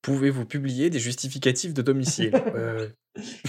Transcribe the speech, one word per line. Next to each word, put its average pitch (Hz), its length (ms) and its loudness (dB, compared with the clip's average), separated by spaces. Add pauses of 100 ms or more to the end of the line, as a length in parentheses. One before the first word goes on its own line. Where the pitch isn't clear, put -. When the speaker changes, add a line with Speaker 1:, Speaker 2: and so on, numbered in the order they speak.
Speaker 1:
Pouvez-vous 135 440 0
publier 139 460 0
des 151 80 -2
justificatifs 131 720 0
de 143 80 0
domicile ? 131 540 2
Speaker 2:
<laughs> - 200 2
Speaker 1:
Euh. 113 340 -2 (600)